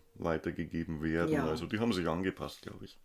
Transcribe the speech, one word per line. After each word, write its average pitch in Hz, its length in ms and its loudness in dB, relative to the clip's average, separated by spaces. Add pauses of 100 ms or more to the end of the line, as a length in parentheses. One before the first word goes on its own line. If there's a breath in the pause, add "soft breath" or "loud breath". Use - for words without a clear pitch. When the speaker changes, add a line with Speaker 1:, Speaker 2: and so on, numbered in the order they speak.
(140)
Speaker 1:
weitergegeben 82 880 -2
werden. 82 300 4
Speaker 2:
Ja. 143 140 2
Speaker 1:
Also 78 200 0
die 104 140 -2
haben 117 120 4
sich 90 160 2
angepasst, 85 540 -2
glaub - 200 -12
ich. - 220 -16